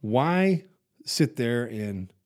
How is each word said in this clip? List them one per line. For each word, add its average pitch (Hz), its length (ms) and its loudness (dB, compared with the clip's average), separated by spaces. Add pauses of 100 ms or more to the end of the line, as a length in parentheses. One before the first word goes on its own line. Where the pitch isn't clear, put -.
why 165 680 2 (380)
sit 151 300 0
there 120 300 0
and 104 480 -8 (140)